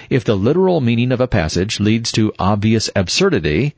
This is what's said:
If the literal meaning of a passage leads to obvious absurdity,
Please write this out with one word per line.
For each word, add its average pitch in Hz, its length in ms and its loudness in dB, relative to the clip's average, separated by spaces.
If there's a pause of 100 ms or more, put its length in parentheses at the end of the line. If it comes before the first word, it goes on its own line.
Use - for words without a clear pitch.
(100)
If 135 140 0
the 110 120 0
literal 165 460 2
meaning 117 280 0
of 123 120 0
a 127 40 0
passage 90 540 -2
leads 113 320 0
to 107 260 0
obvious 107 560 0
absurdity, 104 840 0